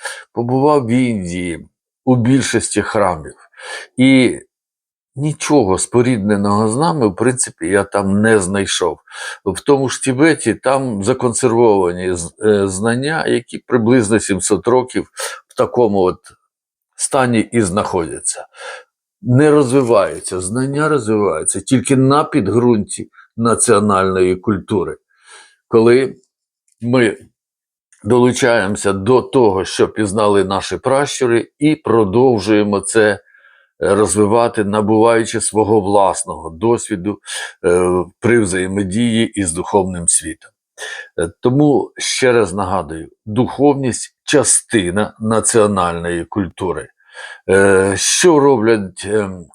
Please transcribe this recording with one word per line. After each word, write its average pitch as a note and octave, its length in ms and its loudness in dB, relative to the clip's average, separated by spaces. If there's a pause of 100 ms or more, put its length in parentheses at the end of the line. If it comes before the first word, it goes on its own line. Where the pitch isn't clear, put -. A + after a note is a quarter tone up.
(320)
побував C3 540 0
в A2 40 -4
Індії F2+ 800 -4 (360)
у B2+ 120 2
більшості A#2 640 0
храмів. F2+ 520 -4 (640)
І... B2+ 440 4 (760)
Нічого C3+ 600 0
спорідненого G#2 920 0
з A2 80 -2
нами, D3+ 320 0
в F2+ 80 -4
принципі, A#2+ 500 -4
я G2 180 0
там G2+ 360 -2
не A2 180 4
знайшов. F#2 600 -2 (460)
В A#2+ 160 -6
тому C3+ 280 2
ж - 140 -8
Тибеті C3 520 0
там B2+ 500 -2
законсервовані G#2+ 1120 0
з-, E2+ 200 -10 (100)
е, G2+ 240 2
знання, A#2 580 -4
які A#2+ 320 -4
приблизно A2+ 600 2
сімсот F#2+ 480 -2
років B2 400 0 (400)
в - 80 -20
такому A2 420 0
от F2+ 200 0 (800)
стані B2 440 0
і A#2 200 -2
знаходяться. F2 840 -4 (760)
Не B2+ 280 4
розвиваються, A2+ 880 2
знання C3+ 480 -4
розвиваються G#2 720 -2
тільки C3 360 0
на C3+ 280 2
підґрунті A#2 840 0 (280)
національної G2 1000 2
культури. F2+ 600 -4 (720)
Коли A#2+ 480 4 (640)
ми A#2 360 0 (880)
долучаємося A#2 880 2
до G#2+ 300 2
того, G#2 420 2
що - 240 0
пізнали G#2 560 0
наші F#2+ 320 -6
пращури, B2+ 840 -2
і D3+ 180 0
продовжуємо G#2+ 1040 2
це, G#2+ 300 2
е, G2 100 -4 (760)
розвивати, G#2+ 720 2
набуваючи A2 760 2
свого G#2 400 0
власного F#2 720 -2
досвіду, G#2 680 -4 (460)
е, F2+ 240 2 (320)
при A#2 200 2
взаємодії G2+ 880 -2
із F#2+ 260 -4
духовним F2+ 560 -2
світом. - 420 -6 (680)
Е, E2 120 -4 (100)
тому C3+ 560 2
ще - 360 0
раз G#2 220 0
нагадую: F2+ 540 -6 (180)
духовність — B2+ 960 -2
частина G#2 960 -2
національної F#2+ 1040 0
культури. E2+ 640 -6 (640)
Е, G2 460 4
що D#3+ 440 2
роблять, A2 640 2
ем, F#2+ 480 -4